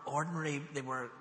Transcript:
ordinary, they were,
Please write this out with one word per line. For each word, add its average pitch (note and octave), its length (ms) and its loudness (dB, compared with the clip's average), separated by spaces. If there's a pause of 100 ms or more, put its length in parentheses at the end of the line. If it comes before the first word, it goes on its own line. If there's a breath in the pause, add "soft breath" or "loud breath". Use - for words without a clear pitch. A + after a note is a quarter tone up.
ordinary, D3+ 560 2 (140)
they C3+ 60 0
were, B2+ 280 -2 (120)